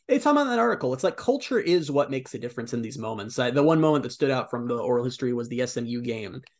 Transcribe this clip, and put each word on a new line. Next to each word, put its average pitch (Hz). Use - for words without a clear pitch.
it's 277
on 294
that 254
article. 190
It's 131
like, 180
culture 254
is 165
what 139
makes 131
a 120
difference 120
in 120
these 110
moments. 110
I, 123
the 143
one 160
moment 151
that 123
stood 139
out 127
from 120
the 120
oral 120
history 127
was 120
the 123
S 123
M 120
U 120
game 113